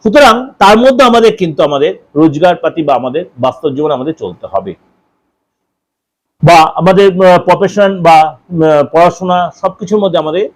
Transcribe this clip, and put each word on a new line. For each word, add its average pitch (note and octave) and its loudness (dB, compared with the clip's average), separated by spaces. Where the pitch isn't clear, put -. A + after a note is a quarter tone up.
সুতরাং A3+ 2
তার G#3 4
মধ্যে B3+ 2
আমাদের A#3 2
কিন্তু D#3+ -6
আমাদের D3 -2
রোজগার D#3+ 0
পাতি E3 -6
বা C#3+ 0
আমাদের C3 -6
বাস্তব D#3 -4
জীবন D3+ -4
আমাদের C#3+ -8
চলতে F#2 -14
হবে F#2+ -6
বা - 6
আমাদের, F#3+ 2
আহ, F3+ 4
প্রফেশন G3 0
বা, E3 6
আহ, D#3 -2
পড়াশোনা F3 0
সবকিছুর F#3+ -4
মধ্যে E3+ -2
আমাদের D#3 -4